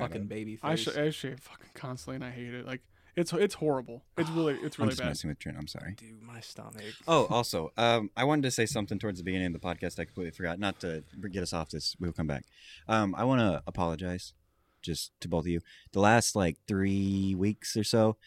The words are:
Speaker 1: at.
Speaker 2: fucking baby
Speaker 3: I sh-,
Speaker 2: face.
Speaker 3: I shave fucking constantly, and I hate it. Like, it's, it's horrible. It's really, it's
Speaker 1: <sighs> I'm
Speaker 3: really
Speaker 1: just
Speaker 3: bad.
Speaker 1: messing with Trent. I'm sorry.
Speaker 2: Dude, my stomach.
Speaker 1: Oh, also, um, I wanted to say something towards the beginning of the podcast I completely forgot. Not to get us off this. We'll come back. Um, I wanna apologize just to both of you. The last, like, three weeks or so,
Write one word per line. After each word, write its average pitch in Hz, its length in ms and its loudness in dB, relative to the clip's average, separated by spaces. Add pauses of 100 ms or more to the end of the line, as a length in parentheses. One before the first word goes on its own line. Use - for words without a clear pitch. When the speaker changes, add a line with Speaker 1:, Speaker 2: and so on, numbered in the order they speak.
Speaker 1:
at. - 80 -2
Speaker 2:
fucking 104 160 -6
baby 107 360 -8
Speaker 3:
I 151 120 0
sh-, 165 100 -2
Speaker 2:
face. 147 120 -2
Speaker 3:
I 151 140 2
shave 131 300 -8
fucking - 340 -20
constantly, 131 400 -10
and 127 100 -8
I 123 60 -10
hate 120 240 -12
it. 123 100 -12
Like, 131 160 -8 (340)
it's, 175 180 0
it's 196 200 2
horrible. 131 500 -2 (140)
It's 160 140 0
really, 160 240 2
it's 147 200 -6
Speaker 1:
<sighs> - 40 -8
I'm 113 60 2
Speaker 3:
really 107 80 4
Speaker 1:
just - 80 -4
Speaker 3:
bad. 90 80 0
Speaker 1:
messing 73 200 -4
with 71 80 -4
Trent. 80 220 -8
I'm 76 80 -8
sorry. - 280 -10
Speaker 2:
Dude, 110 280 -20
my 117 160 -16
stomach. 107 420 -14 (260)
Speaker 1:
Oh, 156 220 6
also, 98 480 0
um, 117 400 4
I 120 60 2
wanted 147 180 4
to 131 100 0
say 117 140 2
something 107 320 -2
towards 101 220 -4
the 87 40 -10
beginning 92 220 0
of 90 80 0
the 82 60 -6
podcast 87 400 -6
I 85 60 -4
completely 85 260 -8
forgot. 87 260 -4
Not 98 220 -2
to 80 240 -4 (260)
get 92 140 -4
us 82 100 -4
off 82 160 -4
this. - 300 -6
We'll 87 140 -2
come 80 120 -4
back. 71 200 -4 (420)
Um, 107 280 2
I 101 100 0
wanna 117 420 4
apologize 90 680 -2 (480)
just - 300 -6 (100)
to - 60 -6
both 85 160 2
of 82 60 -4
you. 85 120 0 (300)
The - 80 2
last, 110 360 6
like, 92 220 4 (100)
three 98 680 2
weeks 104 400 0
or 110 60 2
so, 110 440 4